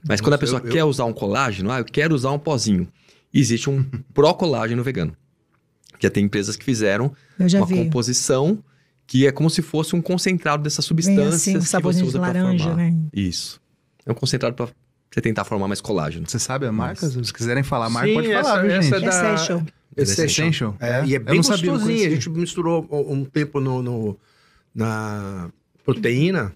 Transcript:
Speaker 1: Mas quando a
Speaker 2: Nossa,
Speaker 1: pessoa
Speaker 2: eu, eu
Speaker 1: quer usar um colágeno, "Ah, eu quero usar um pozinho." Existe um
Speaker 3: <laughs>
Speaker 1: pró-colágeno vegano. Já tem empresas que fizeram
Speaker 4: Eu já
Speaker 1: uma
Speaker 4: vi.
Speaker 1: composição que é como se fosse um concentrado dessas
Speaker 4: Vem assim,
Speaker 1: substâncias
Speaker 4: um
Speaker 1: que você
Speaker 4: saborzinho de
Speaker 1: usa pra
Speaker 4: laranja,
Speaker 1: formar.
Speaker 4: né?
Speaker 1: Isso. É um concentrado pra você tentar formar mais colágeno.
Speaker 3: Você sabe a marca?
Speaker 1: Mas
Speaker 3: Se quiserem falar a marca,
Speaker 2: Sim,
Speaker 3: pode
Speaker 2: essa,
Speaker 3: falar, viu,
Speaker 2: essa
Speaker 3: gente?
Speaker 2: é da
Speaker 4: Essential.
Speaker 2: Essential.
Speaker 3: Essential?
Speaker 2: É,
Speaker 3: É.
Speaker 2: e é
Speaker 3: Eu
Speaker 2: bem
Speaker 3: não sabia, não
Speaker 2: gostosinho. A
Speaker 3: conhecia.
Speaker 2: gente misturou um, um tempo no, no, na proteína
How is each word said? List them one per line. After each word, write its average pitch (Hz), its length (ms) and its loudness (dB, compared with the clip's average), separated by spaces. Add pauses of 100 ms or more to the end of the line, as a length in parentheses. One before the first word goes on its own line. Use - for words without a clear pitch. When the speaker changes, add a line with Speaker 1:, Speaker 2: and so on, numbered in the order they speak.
Speaker 1:
Mas 104 140 0
quando 143 140 2
a - 20 6
Speaker 2:
Nossa, - 40 -4
Speaker 1:
pessoa 131 200 0
Speaker 2:
eu, 120 60 -8
eu 117 60 -2
Speaker 1:
quer 160 120 4
usar 135 220 0
um 113 60 -2
colágeno, 104 600 -2
"Ah, 127 80 -2
eu 110 40 -4
quero 151 300 0
usar 135 160 0
um 143 80 -2
pozinho." 113 480 0 (480)
Existe 117 340 2
um 135 140 2 (160)
Speaker 3:
<laughs> - 160 -16
Speaker 1:
pró-colágeno 127 720 2
vegano. 92 320 -4 (800)
Já 104 120 2
tem 101 160 2
empresas 101 300 -2
que - 80 -18
fizeram 110 460 0 (300)
Speaker 4:
Eu 180 80 4
já 190 100 6
Speaker 1:
uma 202 80 4
Speaker 4:
vi. 180 100 0
Speaker 1:
composição 147 840 2 (460)
que 131 180 6
é 135 60 4
como 151 160 2
se 160 140 0
fosse 156 340 -2
um 165 60 0
concentrado 170 600 0
dessas 151 240 -2
Speaker 4:
Vem 165 120 0
assim, 165 60 0 (100)
Speaker 1:
substâncias 160 420 2
Speaker 4:
um - 40 0
Speaker 1:
que 175 40 0
você - 60 -2
Speaker 4:
saborzinho 180 340 2
de 175 60 0
Speaker 1:
usa - 100 0
pra 180 80 0
Speaker 4:
laranja, 180 360 2
Speaker 1:
formar. 165 120 -2
Speaker 4:
né? 170 180 2 (180)
Speaker 1:
Isso. - 460 -4 (480)
É 113 60 -2
um - 20 -4
concentrado 120 400 -2
pra 120 140 -6 (420)
você 110 100 -4
tentar 104 240 -2
formar 98 220 -4
mais 98 140 -4
colágeno. 82 480 -4
Speaker 3:
Você 123 100 -4
sabe 135 280 -4
a 117 40 -4
marca? 120 460 -4
Speaker 1:
Mas 120 100 -4
Speaker 3:
Se 101 60 -6
quiserem 120 320 -2
falar 131 220 -2
a 113 40 -2
marca, 117 180 0
Speaker 2:
Sim, 214 60 2
Speaker 3:
pode 226 160 0
Speaker 2:
essa, 202 200 2
Speaker 3:
falar, 196 120 2
viu, 202 80 2
Speaker 2:
essa 190 120 2
Speaker 3:
gente? 143 120 4
Speaker 2:
é 95 60 2
da 180 340 2
Speaker 4:
Essential. 165 280 -2 (340)
Speaker 2:
Essential. 143 300 0
Speaker 3:
Essential? 139 520 -2
Speaker 2:
É, 120 100 -4 (120)
Speaker 3:
É. 147 60 0
Speaker 2:
e 131 80 2
é - 20 2
Speaker 3:
Eu 120 80 -6
Speaker 2:
bem 139 120 2
Speaker 3:
não 170 60 4
sabia, 185 240 0
não - 120 0
Speaker 2:
gostosinho. 226 200 0
A 214 60 0
Speaker 3:
conhecia. 160 60 2
Speaker 2:
gente 156 200 -2
misturou 170 600 -2
um, 147 240 -2
um 139 100 -2
tempo 147 360 -4
no, 127 220 -2
no, 113 360 -4 (560)
na 104 760 -6 (340)
proteína 123 720 0